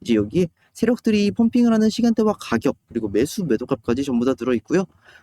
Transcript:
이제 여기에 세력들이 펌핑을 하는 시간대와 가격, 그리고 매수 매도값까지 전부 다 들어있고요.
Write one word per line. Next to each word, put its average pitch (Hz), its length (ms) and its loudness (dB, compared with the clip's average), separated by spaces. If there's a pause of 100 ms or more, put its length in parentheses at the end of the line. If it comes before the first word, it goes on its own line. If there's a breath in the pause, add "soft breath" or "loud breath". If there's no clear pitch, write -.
이제 117 160 0
여기에 123 320 0 (240)
세력들이 214 600 0
펌핑을 233 400 2
하는 220 160 4
시간대와 220 520 0
가격, - 360 -2 (120)
그리고 113 200 -4
매수 123 360 -2
매도값까지 123 580 -2
전부 123 220 -2
다 131 100 0
들어있고요. 127 520 -2 (360 soft breath)